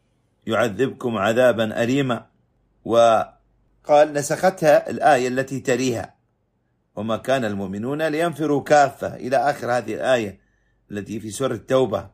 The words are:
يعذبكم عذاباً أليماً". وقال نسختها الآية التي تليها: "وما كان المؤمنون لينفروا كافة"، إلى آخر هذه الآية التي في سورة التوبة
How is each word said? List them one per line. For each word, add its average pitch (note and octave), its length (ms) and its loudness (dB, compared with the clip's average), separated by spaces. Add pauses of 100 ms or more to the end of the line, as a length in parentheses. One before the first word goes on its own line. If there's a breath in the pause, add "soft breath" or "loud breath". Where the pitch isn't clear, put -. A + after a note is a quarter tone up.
(480)
يعذبكم A2 680 -2
عذاباً A2+ 680 2
أليماً". B2+ 420 -2 (600)
وقال A#2 1300 2
نسختها D#3 760 2
الآية B2+ 380 2
التي C3 320 -4
تليها: B2 560 -2 (800)
"وما A2 220 -4
كان B2+ 280 -2
المؤمنون G#2 560 -6
لينفروا D3+ 600 -2
كافة"، C#3+ 540 2
إلى B2+ 220 -4
آخر B2 340 -2
هذه A#2 220 -4
الآية A2 460 -2 (520)
التي G#2 280 -10
في G#2+ 100 -14
سورة B2 240 -4
التوبة G#2+ 600 -2